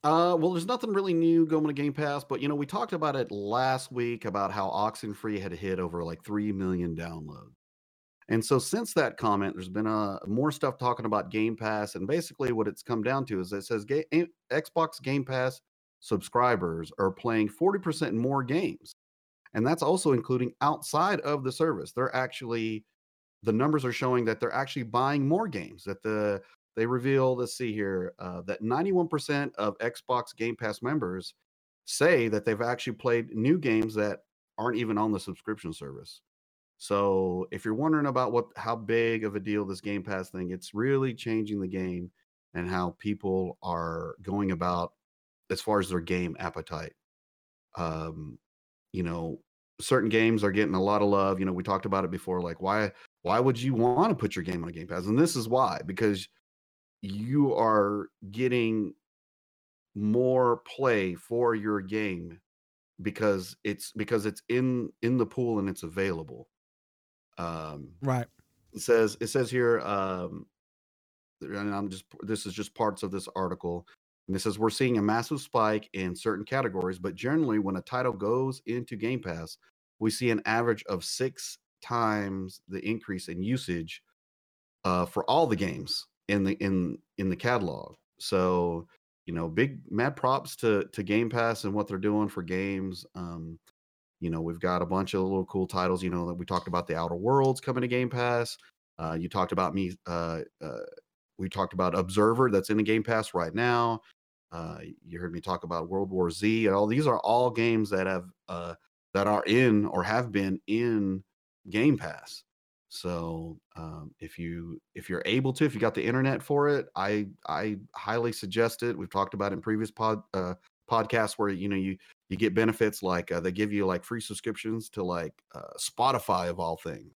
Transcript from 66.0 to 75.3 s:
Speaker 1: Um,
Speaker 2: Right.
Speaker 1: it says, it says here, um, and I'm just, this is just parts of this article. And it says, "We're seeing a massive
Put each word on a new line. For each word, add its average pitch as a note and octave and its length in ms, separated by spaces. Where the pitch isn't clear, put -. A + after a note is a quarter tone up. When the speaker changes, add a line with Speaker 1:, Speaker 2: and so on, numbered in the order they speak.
Speaker 1:
Um, D#2 520
Speaker 2:
Right. B2+ 240
Speaker 1:
it G#2 80
says, A2+ 400
it A#2 60
says B2+ 240
here, A#2+ 300
um, F#2 640
and G2+ 320
I'm G2+ 160
just, F#2 160
this G#2 240
is F#2+ 80
just G2+ 200
parts G#2+ 300
of F#2+ 80
this F#2+ 240
article. F2+ 520
And F#2+ 80
it F#2+ 40
says, G2 200
"We're A2 120
seeing B2 260
a G2+ 40
massive A#2 380